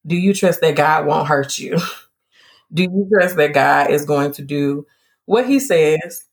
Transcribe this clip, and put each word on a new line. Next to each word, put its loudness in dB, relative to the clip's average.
Do -2
you 2
trust 0
that 2
God 2
won't 0
hurt -2
you? -4
<laughs> -20
Do 0
you -2
trust 2
that 2
God 2
is 0
going -2
to -14
do -4
what 0
he 2
says 0